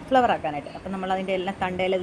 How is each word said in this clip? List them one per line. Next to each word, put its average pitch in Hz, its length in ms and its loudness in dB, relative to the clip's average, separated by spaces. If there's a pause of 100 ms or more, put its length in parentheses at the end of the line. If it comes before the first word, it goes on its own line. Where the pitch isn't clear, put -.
ഫ്ലവർ 247 280 6
ആക്കാനായിട്ട്. 147 400 -6
അപ്പം 190 180 -8
നമ്മൾ 190 200 -4
അതിൻ്റെ 190 240 -2
എല്ലാം 190 240 -4
തണ്ടയിലെ 185 400 0